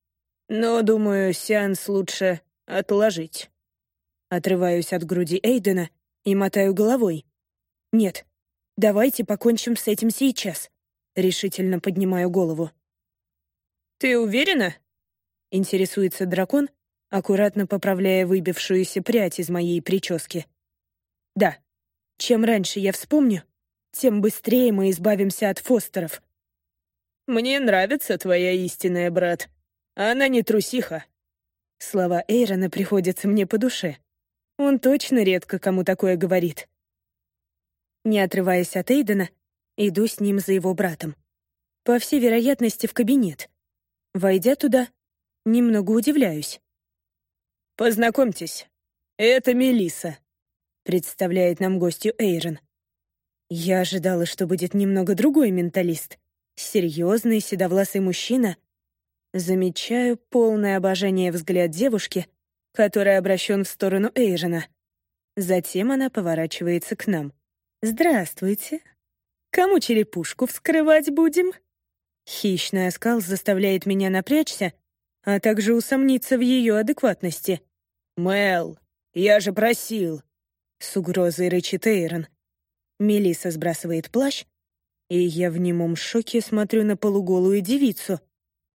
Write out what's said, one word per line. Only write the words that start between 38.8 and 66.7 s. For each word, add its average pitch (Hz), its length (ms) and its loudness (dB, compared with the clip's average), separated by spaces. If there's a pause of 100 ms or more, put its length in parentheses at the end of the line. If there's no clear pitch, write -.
Эйдена, 208 380 0 (460)
иду 202 300 0
с - 140 -4
ним 202 180 0
за 196 160 -2
его 185 220 0
братом. 160 400 -4 (680)
По 240 140 4
всей 277 220 0
вероятности, 233 680 2
в - 80 -4
кабинет. 226 560 0 (640)
Войдя 190 420 2
туда, 254 320 2 (580)
немного 226 440 2
удивляюсь. 220 720 0 (1120)
«Познакомьтесь, 226 920 0 (500)
это 247 380 4
Мелисса», — 220 640 0 (640)
представляет 175 760 0
нам 190 200 0
гостью 180 400 -2
Эйрон. 170 400 -2 (920)
Я 170 300 0
ожидала, 180 480 0
что - 180 -6
будет 175 300 -2
немного 196 400 0
другой 277 340 4
менталист. 175 680 -2 (360)
Серьёзный, 196 840 0
седовласый 190 640 0
мужчина. 190 560 -2 (760)
Замечаю 185 840 -2
полное 214 600 2
обожание 190 540 0
взгляд 175 400 -2
девушки — 190 560 -2 (460)
который 202 440 2
обращён 190 460 0
в 190 40 -10
сторону 196 480 -2
Эйрона. 175 500 0 (720)
Затем 185 560 -2
она 269 180 0
поворачивается 170 840 -4